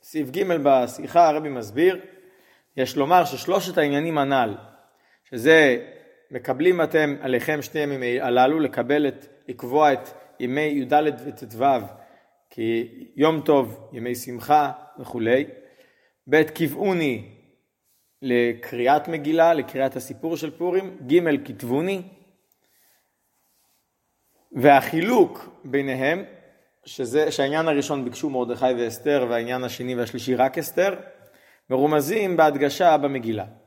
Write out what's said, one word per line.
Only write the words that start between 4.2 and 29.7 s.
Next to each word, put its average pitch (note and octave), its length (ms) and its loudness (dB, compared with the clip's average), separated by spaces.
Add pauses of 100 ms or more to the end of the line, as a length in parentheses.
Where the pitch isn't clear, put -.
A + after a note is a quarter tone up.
שזה C3+ 540 4 (540)
מקבלים D3+ 500 0
אתם D3+ 400 0
עליכם D3 400 -2
שני D3+ 200 -6
ימים B2+ 420 -4
הללו, B2+ 360 2
לקבל C#3+ 480 0
את, - 180 -8 (220)
לקבוע C3+ 460 2
את - 160 -6 (300)
ימי B2+ 220 -4
י"ד C#3+ 320 -2 (320)
וט"ו, B2 400 -8 (840)
כי A2+ 380 -4 (280)
יום D3+ 260 2
טוב, C3 520 0
ימי A#2+ 220 -8
שמחה C3+ 560 0 (280)
וכולי. B2 460 0 (840)
ב', D3+ 160 4
קבעוני D3+ 920 -2 (840)
לקריאת A#2+ 840 0
מגילה, D#3+ 460 2
לקריאת C3+ 420 -2
הסיפור D#3+ 420 -8
של D#3 200 -8
פורים. F#3 400 -4 (100)
ג', D3+ 380 2
כתבוני. C#3 560 -4 (2500)
והחילוק D#3+ 1000 4 (140)
ביניהם, C#3 600 -2 (640)
שזה, C#3+ 460 -2
שהעניין D3+ 360 -2
הראשון C#3+ 380 -2
ביקשו A#2+ 240 -6
מרדכי B2 480 -2
ואסתר, B2+ 520 0
והעניין A#2+ 340 -4
השני B2 320 -8